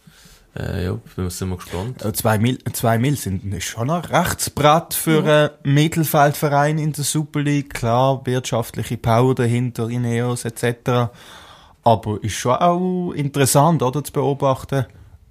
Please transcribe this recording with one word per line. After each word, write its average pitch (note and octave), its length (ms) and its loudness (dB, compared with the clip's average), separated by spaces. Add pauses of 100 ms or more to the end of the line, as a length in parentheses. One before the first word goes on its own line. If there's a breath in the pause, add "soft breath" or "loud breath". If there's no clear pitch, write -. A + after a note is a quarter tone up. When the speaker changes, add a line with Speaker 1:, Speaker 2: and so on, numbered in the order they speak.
(540 soft breath)
Speaker 1:
Äh, F2 300 -6
ja, G#2 140 -4 (180)
da F2+ 140 -4
sind F#2 180 -6
wir F#2 80 -6
gespannt. F#2+ 480 -8
Speaker 2:
Äh, G#2 80 -4
zwei A2 240 0
Mil-, A#2+ 220 0 (160)
zwei A2+ 240 0
Mil C3+ 180 0
sind, F#2+ 260 -4 (120)
ist E2 100 -8
schon A#2 240 -6
ein E3+ 160 -2
Rechtsbrett D3+ 880 2
für D#3 320 2
Speaker 1:
Ja. D3+ 260 4 (140)
Speaker 2:
einen C#3 100 2
Mittelfeldverein D3 1000 2
in D3+ 160 -2
der C#3+ 120 -4
Super D3+ 360 -2
League. D3 320 -2
Klar, B2+ 540 2
wirtschaftliche A#2+ 720 -4
Power B2 360 4
dahinter, A#2+ 540 -2
Ineos A#2+ 560 -2
et A2 140 -8
cetera. A#2+ 520 0 (720 loud breath)
Aber G#2+ 380 2
ist G#2+ 120 -4
schon B2 220 0
auch F3+ 560 0
interessant, C#3+ 680 2
oder, B2+ 220 -2
zu - 80 -16
beobachten, C3+ 720 -2 (460 soft breath)